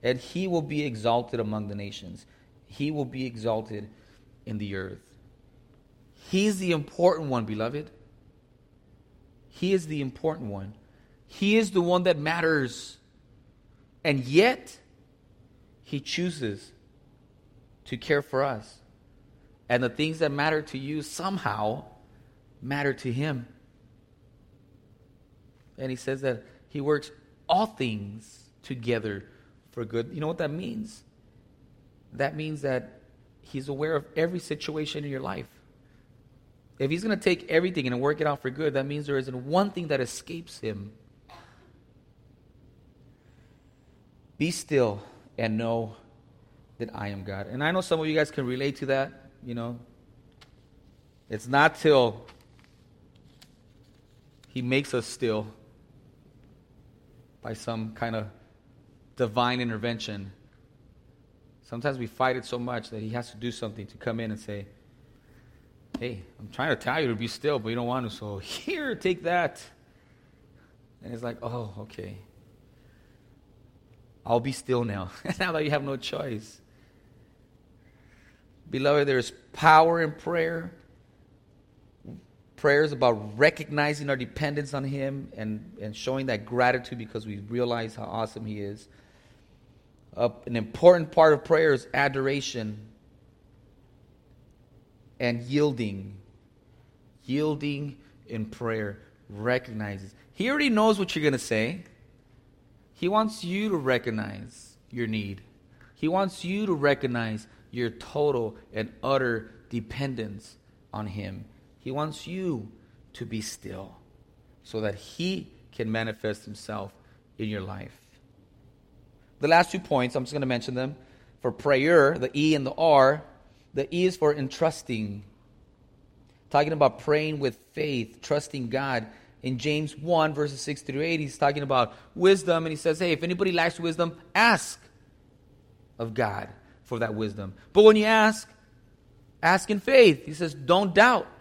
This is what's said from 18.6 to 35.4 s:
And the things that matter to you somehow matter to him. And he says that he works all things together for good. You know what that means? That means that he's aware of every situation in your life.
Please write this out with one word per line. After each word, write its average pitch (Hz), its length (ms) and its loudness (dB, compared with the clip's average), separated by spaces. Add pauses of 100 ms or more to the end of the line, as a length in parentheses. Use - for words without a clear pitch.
And 123 140 2
the 123 60 0
things 156 320 -2
that 151 100 2
matter 151 320 0
to 143 160 -10
you 147 240 -6
somehow 127 840 -2 (800)
matter 139 320 -2
to 131 180 -6
him. 131 340 -4 (2250)
And 131 140 -6
he 127 60 -6
says 131 240 -6
that 127 240 -2 (240)
he 147 120 -8
works 143 300 0 (380)
all 196 180 2
things 107 840 -8 (120)
together 113 640 -4 (460)
for 120 120 -8
good. 117 280 -4
You 156 80 -8
know 151 60 -4
what 165 120 -4
that 151 120 -2
means? 214 540 -8 (1080)
That 139 240 -4
means 151 260 -6
that 131 380 -4 (400)
he's 135 280 -10
aware 151 280 -2
of 143 100 -4 (100)
every 170 240 0
situation 151 640 -6
in 143 60 -6
your 135 100 -4
life. 95 280 -6 (1300)